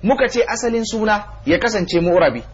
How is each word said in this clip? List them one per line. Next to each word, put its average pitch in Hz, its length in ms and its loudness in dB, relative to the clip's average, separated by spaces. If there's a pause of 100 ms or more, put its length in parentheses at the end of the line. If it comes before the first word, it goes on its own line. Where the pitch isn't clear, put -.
muka 262 260 2
ce 240 200 -2
asalin 226 360 -2
suna 214 400 0 (200)
ya 165 140 2
kasance 202 420 0
mu'rabi. 170 420 2 (120)